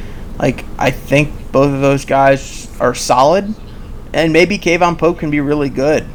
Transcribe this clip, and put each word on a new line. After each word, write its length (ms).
like, 260
I 120
think 600
both 240
of 60
those 240
guys 720
are 160
solid, 600
and 200
maybe 260
Kayvon 380
Pope 220
can 120
be 100
really 300
good, 440